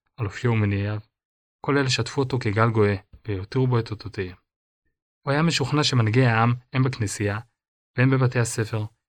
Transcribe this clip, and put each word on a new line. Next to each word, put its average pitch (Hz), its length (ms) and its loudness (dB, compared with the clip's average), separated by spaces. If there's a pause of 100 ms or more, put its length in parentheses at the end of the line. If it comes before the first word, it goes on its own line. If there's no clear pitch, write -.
(180)
על 120 80 -4
אופיו 117 260 -2
ומניעיו, 104 480 0 (640)
כל 139 160 0
אלה 135 120 0
שטפו - 320 -2
אותו 131 180 -2
כגל 110 300 2
גואה, 104 260 2 (320)
והותירו 107 400 -2
בו 123 120 2
את 110 120 -6
אותותיהם. 95 440 -8 (840)
הוא 139 120 -4
היה 147 80 0
משוכנע 151 420 0
שמנהיגי 123 420 2
העם, 117 280 4 (200)
הם 131 100 2
בכנסייה, 104 560 -4 (580)
והם 127 120 4
בבתי 131 300 2
הספר, 113 440 -2 (260)